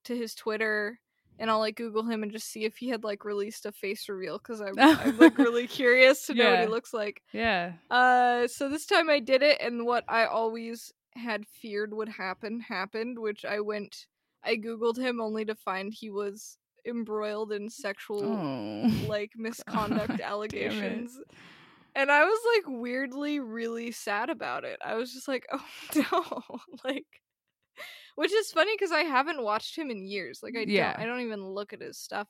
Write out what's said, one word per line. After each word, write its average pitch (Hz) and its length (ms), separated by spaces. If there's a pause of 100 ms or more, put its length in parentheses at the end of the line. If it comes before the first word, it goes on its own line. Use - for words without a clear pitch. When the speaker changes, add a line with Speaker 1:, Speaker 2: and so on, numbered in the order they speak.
Speaker 1:
to 240 120
his 233 180
Twitter 214 640 (380)
and 220 120
I'll, 220 100
like, 214 160
Google 226 280
him 226 180
and 208 100
just 220 160
see 214 160
if 214 140
he 247 100
had, 226 160
like, 208 200
released 208 420
a 208 60
face - 360
reveal, 190 300
'cause 226 240
I'm, 208 340
I'm, 240 220
like, 311 200
Speaker 2:
<laughs> - 0
Speaker 1:
really 240 300
curious 262 580
to 294 80
know 233 160
what 185 100
he 220 60
Speaker 2:
Yeah. - 20
Speaker 1:
looks 226 260
like. 208 280 (100)
Speaker 2:
Yeah. 190 420 (160)
Speaker 1:
Uh, 247 580
so 277 220
this 302 160
time 330 240
I 294 100
did 254 220
it, 294 180
and 233 260
what 240 220
I 226 180
always 226 640 (220)
had 226 340
feared 214 460
would 220 160
happen, 196 500
happened, 220 600
which 214 240
I 208 160
went, 208 460 (380)
I 226 120
Googled 226 420
him 247 220
only 220 260
to 214 100
find 196 380
he 220 160
was 202 480 (280)
embroiled 214 640
in 208 180
sexual, 208 720
Speaker 2:
Oh. 127 460
<laughs> 214 120
Speaker 1:
like, 214 360
misconduct 220 840
Speaker 2:
God - 80 (200)
damn 214 320
it. 233 260
Speaker 1:
allegations. 247 120 (800)
And 277 160
I 294 140
was, 440 140 (160)
like, 381 80 (160)
weirdly 269 600
really 233 520
sad 220 380
about - 340
it. - 200
I - 120
was 247 180
just 262 140
like, 262 200
<laughs> - 40
"Oh, 269 140 (300)
no." 294 640 (100)
<laughs> - 140
Like, 277 220 (1120)
which 330 160
is 427 200
funny 392 260
'cause 359 140
I 311 120
haven't 285 400
watched 208 340
him 302 120
in 196 160
years. 196 360
Like, 247 140
I 220 100
don't, 190 280
Speaker 2:
Yeah. - 40
Speaker 1:
I 220 80
don't 247 160
even 214 240
look 202 280
at 120 80
his - 160
stuff 202 320